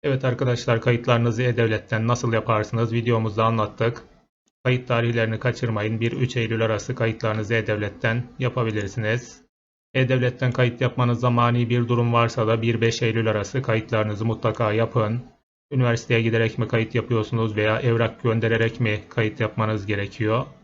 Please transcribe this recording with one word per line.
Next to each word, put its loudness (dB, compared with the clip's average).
Evet 0
arkadaşlar 0
kayıtlarınızı 2
E-Devlet'ten 0
nasıl 0
yaparsınız 0
videomuzda 0
anlattık. 0
Kayıt 0
tarihlerini 0
kaçırmayın. -2
Bir 0
üç -2
Eylül -2
arası -2
kayıtlarınızı -2
E-Devlet'ten -2
yapabilirsiniz. -2
E-Devlet'ten 2
kayıt 0
yapmanız 2
zamani 2
bir 2
durum 2
varsa 2
da 2
bir 0
beş 0
Eylül 0
arası -2
kayıtlarınızı -2
mutlaka 0
yapın. 0
Üniversiteye 2
giderek 0
mi 0
kayıt 0
yapıyorsunuz 0
veya 2
evrak 0
göndererek 0
mi 0
kayıt -2
yapmanız -2
gerekiyor? -2